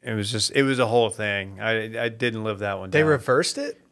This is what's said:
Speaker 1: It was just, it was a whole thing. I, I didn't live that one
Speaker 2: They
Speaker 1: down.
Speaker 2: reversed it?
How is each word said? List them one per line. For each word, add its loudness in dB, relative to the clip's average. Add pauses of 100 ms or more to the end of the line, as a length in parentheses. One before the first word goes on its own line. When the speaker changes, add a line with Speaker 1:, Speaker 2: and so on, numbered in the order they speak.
Speaker 1:
It -4
was -2
just, -2
it 6
was 2
a 4
whole 4
thing. -4
I, -2
I 0
didn't -2
live -2
that -2
one -10
Speaker 2:
They 4
Speaker 1:
down. 4
Speaker 2:
reversed 2
it? -8 (100)